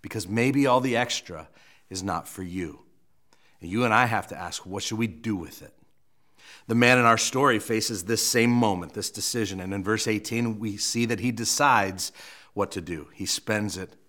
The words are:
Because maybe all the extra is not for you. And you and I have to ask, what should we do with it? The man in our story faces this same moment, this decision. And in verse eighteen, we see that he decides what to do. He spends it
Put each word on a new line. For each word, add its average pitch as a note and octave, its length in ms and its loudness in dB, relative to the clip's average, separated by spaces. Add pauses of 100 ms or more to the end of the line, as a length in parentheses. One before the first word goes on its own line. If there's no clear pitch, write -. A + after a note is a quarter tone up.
Because F2+ 260 -8
maybe C3 400 2
all B2+ 120 6
the B2 160 0
extra F2+ 520 -4 (420)
is F#2 140 -8
not F2 240 -4
for F#2+ 160 -10
you. F2 340 -6 (840)
And F2 80 -12
you A2 140 0
and A2+ 100 2
I A#2+ 140 6
have A2 220 -2
to D#2 100 -12
ask, F2+ 260 -10
what F#2+ 200 -8
should A2 140 -6
we A#2 100 0
do G2+ 260 -6
with E2+ 280 -10
it? - 120 -20 (920)
The A#2 80 0
man B2 220 8
in A#2+ 60 6
our A2+ 140 8
story C3 400 2
faces G#2+ 460 -4
this A2 200 0
same A#2+ 260 4
moment, G#2 440 2
this - 160 -6
decision. G2 480 -4
And F#2 160 -6
in G2 80 -4
verse G#2+ 240 -2
eighteen, A2+ 540 -2
we G#2 160 -6
see A#2+ 300 -2
that A2+ 120 -2
he B2 140 -2
decides G#2+ 800 0 (420)
what G2 160 -2
to F#2+ 100 -6
do. D#2+ 340 -8
He - 120 -8
spends G#2 500 -2
it F#2+ 200 -12 (120)